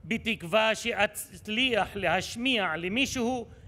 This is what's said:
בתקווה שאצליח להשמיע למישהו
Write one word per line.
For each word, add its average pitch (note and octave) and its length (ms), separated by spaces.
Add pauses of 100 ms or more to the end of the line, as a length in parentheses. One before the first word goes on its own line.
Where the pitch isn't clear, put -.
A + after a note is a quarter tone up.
בתקווה A3 720
שאצליח G#3+ 1200
להשמיע F#3+ 800
למישהו A#3 720 (200)